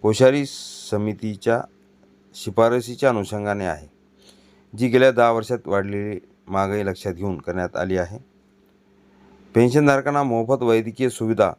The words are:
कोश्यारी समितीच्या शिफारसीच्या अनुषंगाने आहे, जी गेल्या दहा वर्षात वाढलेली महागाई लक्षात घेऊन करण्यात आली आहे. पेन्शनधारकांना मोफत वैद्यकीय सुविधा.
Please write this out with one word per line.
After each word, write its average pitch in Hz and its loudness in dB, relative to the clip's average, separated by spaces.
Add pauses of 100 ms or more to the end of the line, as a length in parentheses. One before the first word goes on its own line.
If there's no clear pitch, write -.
कोश्यारी 131 4 (440)
समितीच्या 107 -4 (720)
शिफारसीच्या 117 0
अनुषंगाने 104 -4
आहे, 78 -6 (920)
जी 123 0
गेल्या 127 6
दहा 117 6
वर्षात 113 -2
वाढलेली 101 -4 (280)
महागाई 98 -2
लक्षात 98 -6
घेऊन 90 -6
करण्यात 90 -6
आली 92 -2
आहे. 90 -6 (1400)
पेन्शनधारकांना 139 4
मोफत 120 0
वैद्यकीय 117 0
सुविधा. 107 0